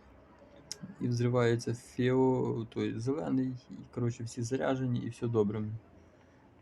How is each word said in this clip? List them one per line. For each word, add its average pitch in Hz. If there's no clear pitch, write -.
І 127
взривається 120
фіо-, 127
той 110
зелений, 131
і, -
коротше, 117
всі 120
заряджені, 131
і 117
все 117
добре. 107